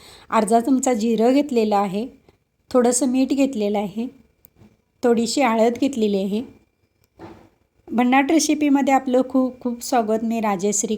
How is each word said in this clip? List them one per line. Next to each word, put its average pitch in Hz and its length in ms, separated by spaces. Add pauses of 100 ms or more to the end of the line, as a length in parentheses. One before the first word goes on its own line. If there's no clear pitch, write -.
(300)
अर्धा 220 300
चमचा 254 340
जिरं 226 400
घेतलेलं 240 420
आहे, 202 320 (640)
थोडंसं 247 360
मीठ 262 200
घेतलेलं 262 500
आहे, 208 300 (960)
थोडीशी 233 380
हळद 226 400
घेतलेली 214 360
आहे. 202 240 (1500)
भन्नाट 254 400
रेसिपीमध्ये 294 640
आपलं 262 360
खूप 254 320
खूप 240 220
स्वागत. 220 400
मी 226 160
राजेश्री 208 580